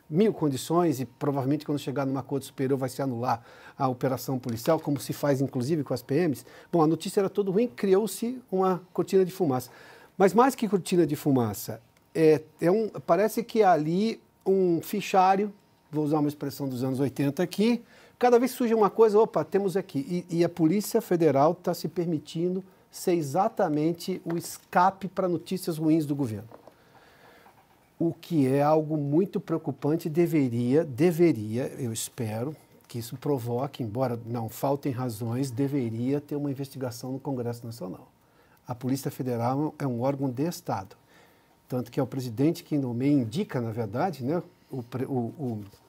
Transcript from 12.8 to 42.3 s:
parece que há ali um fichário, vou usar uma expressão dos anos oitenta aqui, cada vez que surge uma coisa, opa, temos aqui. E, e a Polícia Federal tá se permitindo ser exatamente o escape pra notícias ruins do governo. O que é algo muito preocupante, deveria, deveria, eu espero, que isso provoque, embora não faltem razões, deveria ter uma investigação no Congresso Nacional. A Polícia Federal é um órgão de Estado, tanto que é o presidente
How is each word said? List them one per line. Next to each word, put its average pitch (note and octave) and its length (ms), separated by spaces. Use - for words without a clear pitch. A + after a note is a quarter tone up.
parece G#3 360
que A3 200
há F#3 100
ali F3 480
um F#3 380
fichário, G3 680
vou D3+ 140
usar D3+ 140
uma D3 100
expressão C#3+ 400
dos B2+ 160
anos C3 160
oitenta C#3+ 420
aqui, A3 400
cada B3 200
vez B3 140
que - 60
surge A3+ 160
uma G#3+ 160
coisa, A3 280
opa, G#3 260
temos G3 340
aqui. F3 520
E, E3 80
e E3+ 60
a E3+ 40
Polícia F3 520
Federal D#3+ 540
tá F3 180
se E3 160
permitindo E3+ 760
ser - 240
exatamente E3+ 1080
o E3 120
escape F#3+ 720
pra F#3 200
notícias F3 500
ruins D#3+ 260
do C#3+ 100
governo. A2 340
O E3 140
que C#3+ 360
é C#3 120
algo D#3 360
muito D#3 420
preocupante, E3 680
deveria, D3 760
deveria, C#3+ 920
eu A#2+ 140
espero, A#2 640
que B2 100
isso A#2 180
provoque, B2 640
embora A#2+ 460
não A#2 220
faltem C#3+ 420
razões, A#2+ 600
deveria C3 680
ter C#3+ 140
uma C#3+ 160
investigação B2+ 640
no C3+ 80
Congresso A#2+ 440
Nacional. C3 440
A B2 80
Polícia C3+ 340
Federal B2+ 720
é C#3+ 80
um A#2+ 140
órgão C3+ 280
de B2 140
Estado, A#2 540
tanto B2 240
que D3+ 80
é - 20
o B2 40
presidente C3+ 580